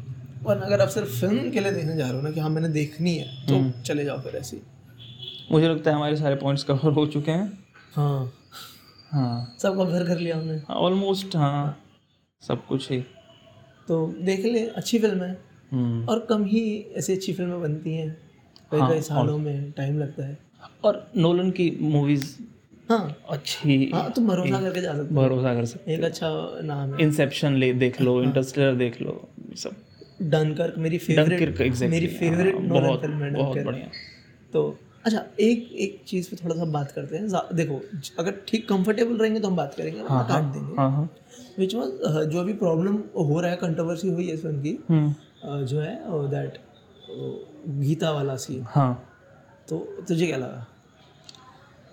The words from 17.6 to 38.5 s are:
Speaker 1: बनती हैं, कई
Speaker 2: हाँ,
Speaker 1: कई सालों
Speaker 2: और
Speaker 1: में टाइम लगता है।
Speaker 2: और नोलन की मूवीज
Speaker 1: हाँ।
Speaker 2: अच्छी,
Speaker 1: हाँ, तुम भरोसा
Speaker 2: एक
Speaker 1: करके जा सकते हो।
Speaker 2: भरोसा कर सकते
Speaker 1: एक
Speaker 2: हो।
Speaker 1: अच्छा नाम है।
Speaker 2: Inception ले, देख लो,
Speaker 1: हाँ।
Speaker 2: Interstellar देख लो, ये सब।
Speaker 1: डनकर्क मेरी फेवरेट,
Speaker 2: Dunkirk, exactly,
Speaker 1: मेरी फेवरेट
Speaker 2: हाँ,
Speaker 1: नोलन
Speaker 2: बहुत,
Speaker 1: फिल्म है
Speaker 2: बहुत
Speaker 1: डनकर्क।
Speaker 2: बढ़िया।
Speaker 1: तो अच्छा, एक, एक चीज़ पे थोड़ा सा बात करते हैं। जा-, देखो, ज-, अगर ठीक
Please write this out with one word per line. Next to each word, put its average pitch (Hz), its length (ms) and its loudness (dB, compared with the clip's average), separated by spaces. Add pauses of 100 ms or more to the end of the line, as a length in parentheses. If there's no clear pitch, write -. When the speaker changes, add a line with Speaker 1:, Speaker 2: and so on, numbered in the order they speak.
Speaker 1:
बनती 156 320 -2
हैं, 160 240 -6 (540)
कई 151 60 2
Speaker 2:
हाँ, 135 120 6
Speaker 1:
कई 160 100 2
सालों 147 340 2
Speaker 2:
और 151 60 -2
Speaker 1:
में 143 320 -4
टाइम 143 260 -2
लगता 139 280 -6
है। 143 120 -10 (460)
Speaker 2:
और - 320 0
नोलन 180 340 4
की 175 300 0
मूवीज 143 580 2 (520)
Speaker 1:
हाँ। 190 260 0 (140)
Speaker 2:
अच्छी, 139 640 2
Speaker 1:
हाँ, - 180 0
तुम 233 160 2
भरोसा 185 280 2
Speaker 2:
एक 190 80 -2
Speaker 1:
करके 180 160 -2
जा 175 140 -4
सकते 147 200 -2
हो। 139 80 6
Speaker 2:
भरोसा 131 320 4
कर 120 100 0
सकते 135 300 -6
Speaker 1:
एक 165 60 -4
Speaker 2:
हो। 165 60 0
Speaker 1:
अच्छा 165 220 -4 (340)
नाम 143 320 -4
है। 143 40 -2
Speaker 2:
Inception 151 520 2
ले, 131 220 4
देख 127 280 2
लो, 123 240 4
Speaker 1:
हाँ। 131 80 4
Speaker 2:
Interstellar 131 440 2
देख 123 260 0
लो, - 260 -8 (220)
ये - 60 -14
सब। - 160 -8 (500)
Speaker 1:
डनकर्क 156 560 2
मेरी 160 200 0
फेवरेट, 160 420 4
Speaker 2:
Dunkirk, 143 260 2
exactly, 127 240 2
Speaker 1:
मेरी 165 160 2
फेवरेट 170 480 2
Speaker 2:
हाँ, 185 80 -2
Speaker 1:
नोलन 170 240 4
Speaker 2:
बहुत, 131 140 2
Speaker 1:
फिल्म 151 140 -2
है 143 160 -2
Speaker 2:
बहुत 139 180 0
Speaker 1:
डनकर्क। 139 180 -2
Speaker 2:
बढ़िया। 131 200 -6 (640)
Speaker 1:
तो 147 260 0 (260)
अच्छा, 220 220 0 (140)
एक, 226 320 2
एक - 340 -6
चीज़ 180 240 -4
पे - 60 -10
थोड़ा 165 200 -4
सा 170 80 -2
बात 147 280 -2
करते 143 240 -8
हैं। 208 120 -4
जा-, 185 260 -2
देखो, 151 440 -2
ज-, - 200 -12
अगर 180 160 -2 (140)
ठीक 220 200 -2